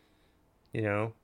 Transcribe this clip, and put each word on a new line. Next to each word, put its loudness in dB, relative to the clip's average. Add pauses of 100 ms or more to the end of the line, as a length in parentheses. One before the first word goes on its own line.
(720)
You -2
know? 0